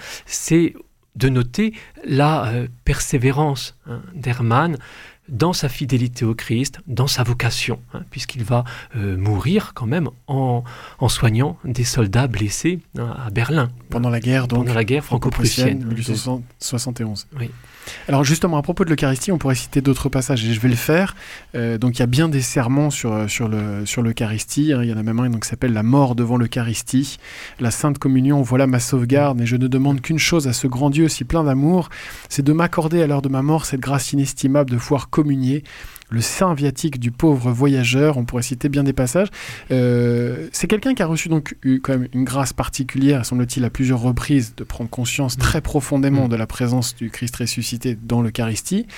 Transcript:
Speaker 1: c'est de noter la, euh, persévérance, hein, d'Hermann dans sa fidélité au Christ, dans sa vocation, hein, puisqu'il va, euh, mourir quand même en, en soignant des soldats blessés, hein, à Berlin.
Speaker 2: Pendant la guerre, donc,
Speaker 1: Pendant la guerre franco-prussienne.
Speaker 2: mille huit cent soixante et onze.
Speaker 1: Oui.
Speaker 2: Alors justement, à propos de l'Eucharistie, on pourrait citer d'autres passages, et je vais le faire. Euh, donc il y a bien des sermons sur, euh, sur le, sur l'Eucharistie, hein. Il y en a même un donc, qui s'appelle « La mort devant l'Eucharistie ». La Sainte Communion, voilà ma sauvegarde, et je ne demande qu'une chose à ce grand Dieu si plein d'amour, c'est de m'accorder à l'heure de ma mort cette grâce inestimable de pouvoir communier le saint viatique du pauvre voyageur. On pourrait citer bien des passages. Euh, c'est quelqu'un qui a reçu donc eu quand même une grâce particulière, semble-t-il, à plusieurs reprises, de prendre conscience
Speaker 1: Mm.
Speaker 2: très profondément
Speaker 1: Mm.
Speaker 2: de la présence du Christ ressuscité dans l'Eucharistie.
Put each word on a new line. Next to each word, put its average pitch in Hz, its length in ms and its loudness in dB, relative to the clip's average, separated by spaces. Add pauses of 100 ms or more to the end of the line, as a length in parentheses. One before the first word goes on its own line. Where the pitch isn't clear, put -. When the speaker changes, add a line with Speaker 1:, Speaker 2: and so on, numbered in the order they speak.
(280)
Speaker 1:
c'est - 480 0 (400)
de 131 140 2
noter 131 440 0 (320)
la, 143 400 2
euh, 120 220 -2 (180)
persévérance, 139 920 0 (100)
hein, 120 140 -10 (140)
d'Hermann 127 640 0 (520)
dans 156 240 2
sa 156 160 -2
fidélité 123 560 -2
au 113 80 2
Christ, 113 540 -4
dans 123 180 0
sa 131 160 0
vocation, 120 580 -2 (140)
hein, - 160 -10
puisqu'il - 340 -8
va, 120 200 2 (320)
euh, 101 200 -2
mourir 107 600 0
quand 123 100 -6
même 143 240 -2 (160)
en, 127 380 0 (340)
en 120 120 2
soignant 127 560 2
des 120 180 -2
soldats 117 420 2
blessés, 117 540 -2 (180)
hein, 120 260 -6
à 117 60 -8
Berlin. 120 400 0 (220)
Speaker 2:
Pendant 123 180 0
la 117 100 0
guerre, 127 280 0
donc, 123 140 2
Speaker 1:
Pendant 123 120 -2
la 113 100 2
guerre 131 220 0
franco-prussienne. 123 800 0
Speaker 2:
mille 113 140 -4
huit 113 160 -2
cent 127 260 -4 (160)
soixante 120 420 -6
et 123 40 -4
onze. 104 240 -6 (120)
Speaker 1:
Oui. 120 120 -6 (560)
Speaker 2:
Alors 143 160 4
justement, 151 340 2
à 147 40 0
propos 175 240 0
de 165 40 2
l'Eucharistie, 139 420 0
on 170 60 2
pourrait 131 180 2
citer - 260 -2
d'autres 135 280 2
passages, 127 360 0
et 113 80 2
je 110 60 0
vais 123 100 4
le 120 60 4
faire. 165 400 2 (400)
Euh, 117 220 -2
donc 123 200 0
il - 20 2
y 131 40 2
a 120 40 4
bien 151 220 4
des 139 120 0
sermons 139 480 2
sur, 120 240 -2
euh, 107 140 0
sur 113 200 -2
le, 104 380 -2
sur - 160 -4
l'Eucharistie, 113 720 0
hein. 123 100 0
Il 117 60 0
y 113 40 -2
en 110 40 -4
a 110 60 -2
même 113 160 0
un 123 100 2
donc, 113 140 -2
qui - 60 -6
s'appelle « 120 240 0
La 107 100 0
mort 123 320 4
devant 120 220 2
l'Eucharistie ». 120 800 -2 (420)
La 120 120 0
Sainte 143 260 0
Communion, 139 440 4
voilà 127 260 4
ma 127 120 4
sauvegarde, 131 600 2
et 120 40 0
je 117 100 2
ne 127 120 2
demande 135 340 2
qu'une 156 180 0
chose 147 280 2
à 123 60 0
ce - 140 0
grand 127 220 0
Dieu 156 180 4
si - 160 -4
plein 160 200 0
d'amour, 147 460 2 (400)
c'est - 140 -2
de 147 100 6
m'accorder 170 480 2
à 156 60 4
l'heure 139 140 2
de 135 80 0
ma 135 120 0
mort 151 240 2
cette 131 160 -4
grâce 131 320 -2
inestimable 139 560 2
de 120 80 0
pouvoir 127 320 -2
communier 143 540 0 (460)
le 113 120 0
saint 185 320 0
viatique 139 460 -2
du 120 100 -2
pauvre 127 420 2
voyageur. 131 640 4
On 120 80 0
pourrait 120 180 -2
citer 131 260 -2
bien 143 140 0
des 139 100 2
passages. 165 360 0 (420)
Euh, 120 800 2
c'est - 160 -2
quelqu'un 214 260 2
qui 233 80 0
a 170 60 0
reçu 160 200 -2
donc 160 360 0
eu 131 160 2
quand 135 140 -2
même 127 200 0
une 127 100 0
grâce 131 300 -2
particulière, 135 720 0
semble-t-il, 123 400 0
à 113 60 -2
plusieurs 131 280 2
reprises, 123 560 0
de 127 80 -10
prendre - 280 -8
conscience 123 460 -2
Speaker 1:
Mm. 131 40 -2
Speaker 2:
très 123 200 2
profondément 139 640 2
Speaker 1:
Mm. 120 40 0
Speaker 2:
de 117 60 0
la 110 100 -2
présence 123 500 -2
du 113 140 -6
Christ - 280 -6
ressuscité 117 600 -4
dans 117 220 0
l'Eucharistie. 117 640 -2 (120)